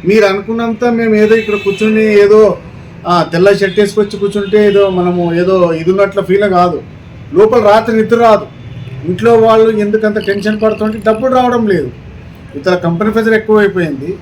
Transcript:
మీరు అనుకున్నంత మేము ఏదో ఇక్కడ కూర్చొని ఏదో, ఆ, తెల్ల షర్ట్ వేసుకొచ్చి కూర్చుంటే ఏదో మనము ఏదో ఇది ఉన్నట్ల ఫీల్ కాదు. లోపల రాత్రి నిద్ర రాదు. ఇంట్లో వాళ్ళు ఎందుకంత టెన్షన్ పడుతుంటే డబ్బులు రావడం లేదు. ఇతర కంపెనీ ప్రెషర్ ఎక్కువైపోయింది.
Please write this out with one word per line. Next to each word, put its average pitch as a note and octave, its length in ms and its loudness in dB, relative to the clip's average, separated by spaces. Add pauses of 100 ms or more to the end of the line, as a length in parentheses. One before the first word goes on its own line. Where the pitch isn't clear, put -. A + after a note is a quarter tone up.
మీరు G3+ 200 2
అనుకున్నంత A3+ 600 -4
మేము A3+ 300 0
ఏదో G#3+ 200 4
ఇక్కడ G#3 200 -2
కూర్చొని G#3+ 480 -2
ఏదో, G#3 540 4 (500)
ఆ, F3 160 0
తెల్ల F3+ 300 2
షర్ట్ G3 260 -2
వేసుకొచ్చి G#3 400 -2
కూర్చుంటే G3+ 480 0
ఏదో G3+ 220 2
మనము F3+ 440 -2
ఏదో F3+ 400 0
ఇది E3 180 -2
ఉన్నట్ల G3 300 0
ఫీల్ G3 220 0
కాదు. F3 400 0 (500)
లోపల A3 260 4
రాత్రి A3 380 2
నిద్ర A3 180 2
రాదు. A3+ 320 2 (580)
ఇంట్లో G#3 280 0
వాళ్ళు A3 440 4
ఎందుకంత G#3 480 -2
టెన్షన్ G#3 360 -4
పడుతుంటే G#3+ 360 -2
డబ్బులు A3 380 -2
రావడం A#3+ 320 0
లేదు. D3+ 240 -2 (640)
ఇతర F3+ 200 -2
కంపెనీ F3 360 -2
ప్రెషర్ A3 220 0
ఎక్కువైపోయింది. F#3+ 880 -2